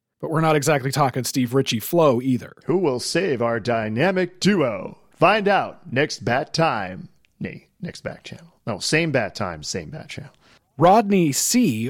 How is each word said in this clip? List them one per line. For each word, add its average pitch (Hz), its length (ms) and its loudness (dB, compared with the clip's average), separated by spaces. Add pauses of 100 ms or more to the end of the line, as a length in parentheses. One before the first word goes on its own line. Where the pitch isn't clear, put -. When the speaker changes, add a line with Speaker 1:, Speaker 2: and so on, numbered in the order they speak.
(220)
Speaker 1:
but 147 80 -8
we're 156 100 0
not 160 160 4
exactly 139 340 2
talking 131 360 0
Steve 123 280 -2
Ritchie 123 280 0
flow 147 400 4
either. 127 320 -2 (100)
Speaker 2:
Who 165 140 0
will 135 240 0
save 165 400 -2
our 117 180 0
dynamic 120 800 -2
duo? 131 600 0 (100)
Find 196 400 2
out 156 420 -2
next 135 320 -2
bat 123 300 -2
time. 107 560 -2 (320)
Nay, - 260 -10 (140)
next 175 200 -12
bat - 220 -12
channel. - 240 -18 (200)
No, 107 100 -4
same 160 340 0
bat 113 220 -2
time, 85 300 -8
same 80 260 -8
bat 151 180 -14
channel. - 240 -14 (460)
Speaker 1:
Rodney 190 540 4
C 127 580 0